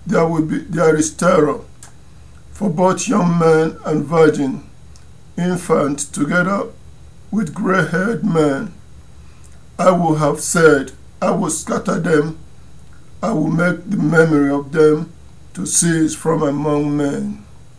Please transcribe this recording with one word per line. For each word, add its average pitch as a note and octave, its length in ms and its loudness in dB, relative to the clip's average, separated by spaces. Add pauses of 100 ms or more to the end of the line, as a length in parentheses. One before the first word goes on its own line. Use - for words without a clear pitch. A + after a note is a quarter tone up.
there E3 180 2
will D#3+ 200 0
be, C#3+ 140 -4
there D#3+ 360 2
is D3+ 180 -2
terror D#3 460 2 (920)
for G3+ 180 -4
both F#3 400 0
young F3 280 0
men D#3+ 480 2
and D3 200 -2
virgin, D3 640 2 (680)
infant E3 600 -2
together F3 680 -2 (640)
with G3+ 220 -4
gray-haired F#3 720 -2
men. D#3 500 0 (1040)
I F3+ 140 4
will E3+ 240 2
have D3 240 0
said, D3+ 540 2 (280)
'I F3+ 100 0
will - 180 -2
scatter - 500 -4
them. D#3+ 380 0 (840)
I F#3+ 120 -4
will D#3+ 180 -2
make F3 380 -2
the G3+ 80 -2
memory D3+ 560 4
of C#3 180 -6
them D#3 400 2 (420)
to - 120 -8
cease E3 500 0
from D#3+ 260 -2
among D3 540 -2
men.'" C#3+ 480 -4 (360)